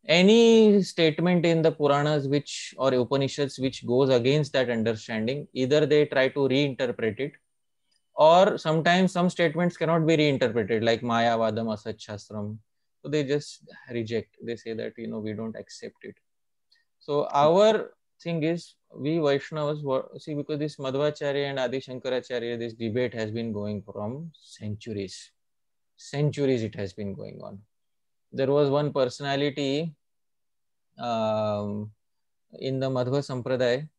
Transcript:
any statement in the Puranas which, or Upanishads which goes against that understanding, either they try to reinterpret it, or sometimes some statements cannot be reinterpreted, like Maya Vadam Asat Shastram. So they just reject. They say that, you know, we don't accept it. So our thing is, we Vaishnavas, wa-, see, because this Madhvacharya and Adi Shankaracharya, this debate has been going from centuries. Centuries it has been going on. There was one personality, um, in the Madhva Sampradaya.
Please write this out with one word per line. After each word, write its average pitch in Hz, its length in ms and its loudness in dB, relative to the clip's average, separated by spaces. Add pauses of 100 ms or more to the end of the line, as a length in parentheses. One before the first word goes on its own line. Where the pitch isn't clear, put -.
any 214 760 6
statement 170 640 2
in 165 160 4
the 156 100 4
Puranas 147 560 0
which, - 480 -4
or 131 160 0
Upanishads 135 680 -2
which 131 280 -6
goes 127 240 2
against 135 420 2
that 131 160 0
understanding, 113 880 -4
either 131 320 2
they 151 180 4
try 135 240 2
to 143 120 -4
reinterpret 127 800 0
it, 147 120 -4 (840)
or 165 440 6
sometimes 170 540 2
some 180 180 2
statements 170 460 0
cannot 160 300 2
be 165 100 6
reinterpreted, 120 680 2
like 117 200 2
Maya 117 360 2
Vadam 113 280 0
Asat 110 320 -8
Shastram. 107 600 -10 (440)
So 147 60 -12
they 147 160 -2
just 143 440 -6 (220)
reject. 113 520 -6
They 117 140 -8
say 113 180 -12
that, 113 220 -8
you 113 100 -10
know, 110 140 -8
we 107 120 -8
don't 110 240 -10
accept - 480 -18
it. 107 120 -16 (840)
So 147 320 -2
our 180 640 4 (280)
thing 170 200 -4
is, 165 340 -4 (180)
we 139 220 -4
Vaishnavas, 151 680 -2
wa-, 135 220 -2 (140)
see, 156 160 -12
because 147 240 -6
this 151 180 -6
Madhvacharya 143 720 -2
and 139 80 -4
Adi 131 220 -2
Shankaracharya, 123 760 -6
this 117 160 -6
debate 113 380 -2
has 110 180 -4
been 113 220 -6
going 104 300 -6
from 117 520 -10
centuries. 107 1000 -12 (640)
Centuries 143 680 -2
it 107 120 -6
has 98 180 -8
been 101 220 -10
going - 280 -14
on. 101 180 -16 (720)
There 131 180 -2
was 143 200 4
one 143 220 0
personality, 139 1000 -2 (1040)
um, 107 960 -2 (640)
in 131 220 -4
the 135 80 -2
Madhva 131 320 0
Sampradaya. 127 640 -2 (120)